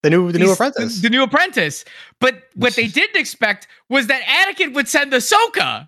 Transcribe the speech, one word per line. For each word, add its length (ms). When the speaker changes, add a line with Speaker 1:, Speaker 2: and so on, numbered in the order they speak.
Speaker 1:
The 60
new, 220
the 80
new 80
Speaker 2:
these, 80
Speaker 1:
apprentice. 420
Speaker 2:
the, 60
the 60
new 140
apprentice. 600
But 240
what 200
they 120
Speaker 3:
<laughs> 120
Speaker 2:
didn't 200
expect 480
was 180
that 160
Anakin 500
would 140
send 260
Ahsoka. 760